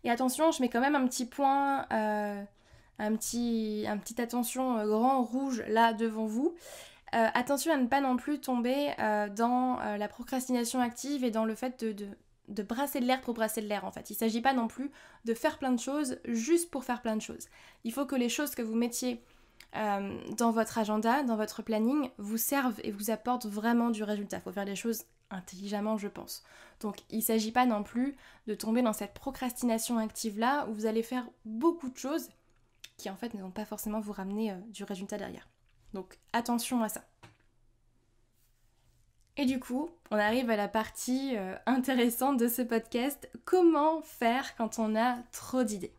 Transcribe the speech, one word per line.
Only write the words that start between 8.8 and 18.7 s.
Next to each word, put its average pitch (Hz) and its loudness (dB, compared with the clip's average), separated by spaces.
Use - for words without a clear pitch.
euh, 208 2
dans, 247 2
euh, 208 -4
la 208 -2
procrastination 254 -2
active 254 -2
et 226 2
dans 220 0
le 220 0
fait 254 -6
de, 220 -2
de, 202 -8
de 208 -6
brasser 269 -2
de 247 2
l'air 254 4
pour 247 -4
brasser 220 -2
de 214 -6
l'air 202 -2
en 190 -6
fait. - -12
Il 208 -8
s'agit 226 0
pas 269 4
non 233 2
plus 285 -8
de 226 0
faire 302 0
plein 262 2
de 233 2
choses 277 -2
juste 262 2
pour 254 -4
faire 240 -4
plein 220 -2
de 214 -2
choses. - -12
Il 233 -4
faut 269 0
que 277 -4
les 240 4
choses 277 -2
que 247 -4
vous 220 -2